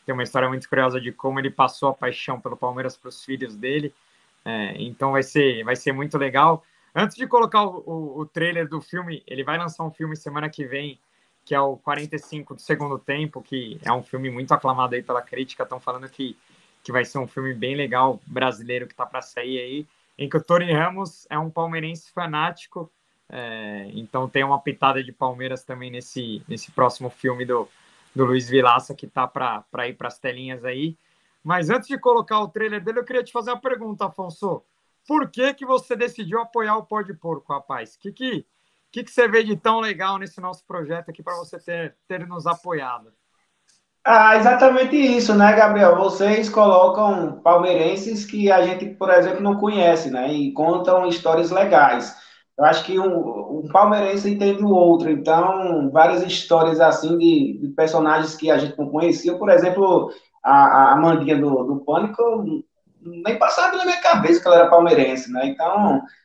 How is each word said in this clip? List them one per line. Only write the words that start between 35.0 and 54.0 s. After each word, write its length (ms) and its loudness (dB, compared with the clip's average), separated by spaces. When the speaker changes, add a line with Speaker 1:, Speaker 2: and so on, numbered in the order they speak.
Speaker 1:
Por 240 -2
que 240 -2
que 100 -16
você 320 -2
decidiu 440 -6
apoiar 360 -4
o 80 -8
Pó 180 -6
de 120 -14
Porco, 380 -10
rapaz? 440 -10
Que 160 -16
que, 320 -8
que 120 -10
que 60 -20
você 180 4
vê 140 4
de 140 -4
tão 240 0
legal 380 -4
nesse 220 -14
nosso 260 -12
projeto 420 -10
aqui 140 -20
pra 140 -10
você 220 -16
ter, 380 -10
ter 200 -12
nos 200 -12
apoiado? 680 -6
Speaker 2:
Ah, 320 8
exatamente 600 4
isso, 380 2
né, 200 8
Gabriel? 420 6
Vocês 520 0
colocam 920 4
palmeirenses 840 2
que 260 0
a 120 6
gente, 320 -2
por 160 -2
exemplo, 320 4
não 160 0
conhece, 520 2
né? 220 -4
E 200 -2
contam 540 2
histórias 440 0
legais. 680 2
Eu 60 4
acho 200 4
que 140 -2
um, 640 -4
um 120 -12
palmeirense 580 2